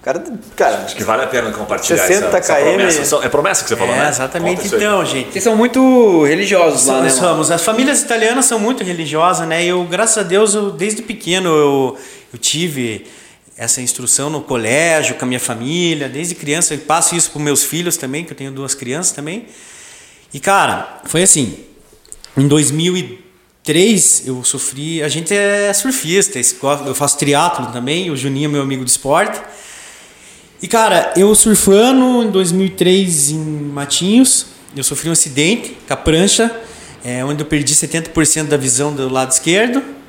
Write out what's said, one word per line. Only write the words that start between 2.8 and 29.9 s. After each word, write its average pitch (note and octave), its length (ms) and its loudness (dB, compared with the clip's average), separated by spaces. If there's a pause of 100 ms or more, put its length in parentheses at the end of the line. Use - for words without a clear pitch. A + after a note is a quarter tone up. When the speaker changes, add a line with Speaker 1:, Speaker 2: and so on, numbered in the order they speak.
Speaker 2:
essa, D#3+ 180 2
essa C#3 160 -2
promessa. B2 80 -2
É A#2+ 40 0
promessa D#3+ 340 0
que - 60 -8
você A2+ 60 0
falou, F#2+ 180 -2
Speaker 3:
É, C3 60 0
Speaker 2:
né? D3 100 0
Speaker 3:
exatamente. E3+ 460 -4
Speaker 2:
Conta F#3+ 120 -8
isso F#3+ 80 -2
aí. G#3+ 60 2
Speaker 3:
Então, G3+ 240 2
gente, C3 280 -6
Speaker 4:
Vocês F#3+ 100 -4
são A3 140 4
muito A#3+ 680 6
religiosos E3 640 2
lá, C3+ 100 2
Speaker 3:
somos, C3 200 2
Speaker 4:
né, - 60 0
mano? F3 120 2
Speaker 3:
somos. D#3 180 0
As E3+ 120 0
famílias B3 380 2
italianas A#3 440 0
são A#3+ 140 0
muito A#3+ 240 -2
religiosas, E3 600 0
né? E3 200 -2
Eu, F3+ 180 0
graças F#3+ 340 0
a G#3 60 -2
Deus, G3 320 2
eu, G#3 160 -2
desde G#3 300 -4
pequeno, F#3 480 -2
eu, C#3 480 2 (340)
eu A#2+ 80 -16
tive C3 680 -4 (500)
essa A#2 240 -4
instrução B2+ 480 -4
no D#3 100 -6
colégio, C3+ 760 0
com C3 100 -6
a - 20 -2
minha B2 120 -2
família. D3 680 -4
Desde D#3 260 -8
criança, D#3 400 -4
eu C#3+ 60 -6
passo E3 340 0
isso E3+ 180 -2
pros D3+ 120 -8
meus C#3+ 220 0
filhos E3+ 320 -4
também, C#3+ 260 -8
que E3+ 80 -14
eu C3+ 60 -16
tenho C3+ 160 -12
duas C3+ 200 -8
crianças C3+ 380 -4
também. E3 360 -10 (840)
E, C#3+ 60 -10
cara, E3 640 0
foi E3 200 0
assim. C3 340 0 (800)
Em C#3 100 4
dois C#3+ 240 4
mil E3+ 240 0
e F3 240 -8 (460)
três, F3+ 600 2
eu B2+ 200 -6
sofri. D3 580 -4
A D3+ 60 -2
gente E3 260 -4
é G3+ 380 0
surfista, F#3+ 680 0
esse - 160 0
co-, C#3+ 300 -2
eu C3+ 100 -4
faço C#3+ 220 0
triatlo C#3+ 560 2
também, D3+ 360 -4
o D3 60 -4
Juninho C3+ 300 -4
é D3+ 80 -2
meu C#3+ 80 0
amigo C3+ 240 -4
de A#2+ 60 -2
esporte. D#3 500 0 (1200)